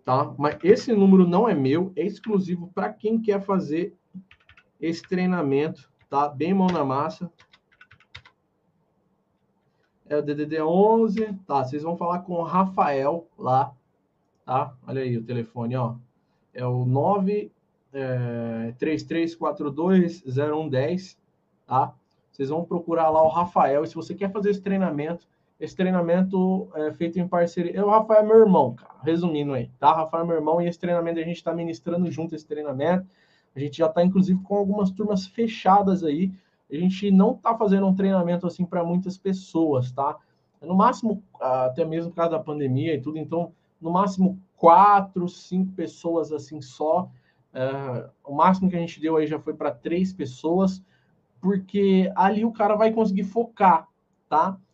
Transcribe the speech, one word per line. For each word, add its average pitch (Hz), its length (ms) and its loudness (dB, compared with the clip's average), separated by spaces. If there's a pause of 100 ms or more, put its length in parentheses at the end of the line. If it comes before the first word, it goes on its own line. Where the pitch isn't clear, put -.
Tá? 131 340 0
Mas 147 240 -2
esse 226 320 4
número 196 320 8
não 185 220 2
é 214 80 0
meu, 147 400 0
é 156 100 -2
exclusivo 185 680 -4
pra 190 160 -4
quem 226 300 -4
quer 196 200 0
fazer 175 540 -4 (840)
esse 170 240 -6
treinamento, 175 840 -2 (200)
tá? 143 180 0
Bem 147 260 -4
mão 190 140 2
na 170 160 0
massa. 143 480 -4 (2750)
É 147 80 0
o 147 40 2
D 147 140 -4
D 147 100 -4
D 156 160 -4
onze, 208 720 2 (140)
tá? 139 160 0
Vocês 143 200 -6
vão 170 120 -6
falar 175 240 -4
com 180 140 -10
o 170 100 -2
Rafael 156 920 -2
lá, 127 360 0 (720)
tá? 139 320 -4 (100)
Olha 131 160 -6
aí 123 160 -4
o 113 60 -6
telefone, 120 540 -6
ó. 123 180 -4 (580)
É 123 120 -8
o 123 180 -2
nove 190 680 0 (420)
é, 117 840 -6
três 151 260 -4
três 165 320 -4
quatro 151 360 -4
dois 170 580 0
zero 147 300 -2
um 156 100 -6
dez, 151 480 -4 (500)
tá? 135 260 -2 (380)
Vocês 135 180 -6
vão 160 140 -4
procurar 165 460 0
lá 156 140 4
o 156 40 6
Rafael, 156 560 2
e - 40 -6
se - 80 -14
você 165 200 -10
quer 196 160 -6
fazer 202 200 -2
esse 190 100 -4
treinamento, 170 680 -4 (320)
esse 156 160 -10
treinamento 185 960 0
é 151 180 -4
feito 170 280 -4
em 175 80 -2
parceria. 175 580 0
O 202 40 2
Rafael 220 320 4
é 214 40 0
meu 220 140 8
irmão, 170 340 6
cara, - 300 -20
resumindo 156 500 -2
aí, 127 160 -6 (100)
tá? 147 140 4
Rafael 160 300 -2
é 170 40 -4
meu 170 80 0
irmão, 160 260 0
e 175 60 0
esse 170 120 -6
treinamento 170 400 -2
a 160 40 -4
gente 170 200 -8
tá 165 100 -4
ministrando 170 560 -4
junto, 156 240 -8
esse 151 140 -14
treinamento. 151 580 -2 (500)
A 131 40 -10
gente 143 180 -8
já 160 120 2
tá, 175 140 0
inclusive, 185 380 2
com - 140 -4
algumas 202 340 0
turmas 202 380 -2
fechadas 196 760 2
aí. 165 280 -2 (400)
A 139 40 -8
gente 190 360 0
não 190 220 6
tá - 220 0
fazendo 196 300 2
um 185 80 4
treinamento, 180 540 2
assim, 175 180 -4
pra 175 180 -2
muitas 180 340 -2
pessoas, 160 760 -2
tá? 143 260 -4 (440)
No 160 120 -6
máximo, 220 480 2 (180)
até 131 440 0
mesmo 165 280 -4
por - 40 -20
causa 170 160 0
da 156 80 -2
pandemia 147 560 -2
e 131 60 -6
tudo, 151 160 -8
então, 160 340 -6 (280)
no 165 120 -6
máximo 190 480 0 (160)
quatro, 190 720 6
cinco 185 460 -4
pessoas, 165 580 -4
assim, 151 300 -10
só. 165 480 -2 (440)
É, 131 560 -6 (140)
o 139 100 -12
máximo 185 360 2
que 180 60 -2
a 170 40 -2
gente 165 200 -8
deu 156 180 -2
aí 156 100 0
já 151 120 -6
foi 151 140 -8
pra 147 180 -4
três 185 420 -4
pessoas, 175 720 -2 (580)
porque 190 720 2
ali 208 300 2
o 233 60 0
cara 214 240 0
vai 220 160 4
conseguir 214 320 0
focar, 196 640 2 (420)
tá? 175 280 0 (160)